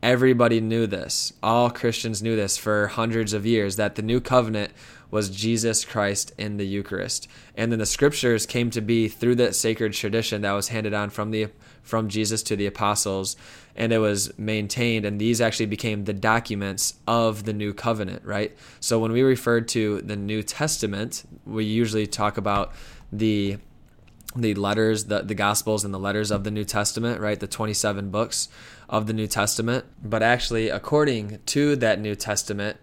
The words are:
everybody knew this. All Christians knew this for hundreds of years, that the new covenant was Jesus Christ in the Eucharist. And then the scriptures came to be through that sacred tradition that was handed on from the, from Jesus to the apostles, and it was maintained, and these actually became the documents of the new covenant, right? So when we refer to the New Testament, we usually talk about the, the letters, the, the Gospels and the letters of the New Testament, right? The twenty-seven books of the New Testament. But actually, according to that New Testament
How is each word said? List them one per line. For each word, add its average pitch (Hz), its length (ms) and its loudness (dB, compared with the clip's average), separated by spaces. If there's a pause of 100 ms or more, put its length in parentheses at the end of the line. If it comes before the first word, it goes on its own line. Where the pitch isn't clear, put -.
everybody 120 580 6
knew 113 260 0
this. - 460 -4 (100)
All 120 280 4
Christians 113 520 -4
knew 113 140 0
this 101 200 0
for 104 320 0
hundreds 113 440 0
of 104 140 -2
years, 104 300 2
that 104 180 0
the 107 80 -6
new 117 180 2
covenant 110 520 2 (380)
was 107 180 0
Jesus 110 560 0
Christ 101 540 -2
in 104 180 -6
the 101 100 -2
Eucharist. 98 600 -4 (300)
And 117 160 0
then 113 80 0
the 104 60 0
scriptures 127 600 2
came 120 240 0
to 113 100 -2
be 110 280 2
through 120 280 2
that 120 200 2
sacred 113 360 0
tradition 107 500 -2
that 101 100 0
was 101 160 -2
handed 107 260 -2
on 104 160 -2
from 107 220 -4
the, 107 160 0 (340)
from 113 260 -2
Jesus 107 360 -2
to 110 100 -2
the 101 120 0
apostles, 98 680 0 (400)
and 113 180 0
it 113 60 4
was 104 400 0
maintained, 110 680 -2
and 104 160 -2
these 113 200 2
actually 113 260 2
became 104 380 -4
the 104 80 -4
documents 101 840 0 (140)
of 113 360 2
the 107 80 -2
new 104 220 -2
covenant, 104 500 -4
right? 104 320 -4 (220)
So 113 220 0
when 113 100 2
we 120 120 4
refer 120 400 4
to 107 380 0
the 104 160 -6
New 104 280 -2
Testament, 110 800 -4 (200)
we 110 200 -2
usually 107 420 2
talk 104 300 -2
about 101 360 -2 (380)
the, 104 480 0 (800)
the 113 180 2
letters, 104 520 2
the, 104 160 0
the 101 120 -4
Gospels 104 500 0
and 101 80 -4
the 95 60 -6
letters 101 320 -2
of 101 140 0
the 107 80 -4
New 104 120 -4
Testament, 107 560 -2
right? 107 200 -2
The 101 80 -6
twenty-seven 101 640 -2
books 107 380 -2 (400)
of 107 200 0
the 110 40 -2
New 110 140 -2
Testament. 113 600 0 (160)
But 110 200 0
actually, 113 460 2
according 107 760 0
to 143 300 2
that 110 220 2
New 104 160 -2
Testament 101 680 -4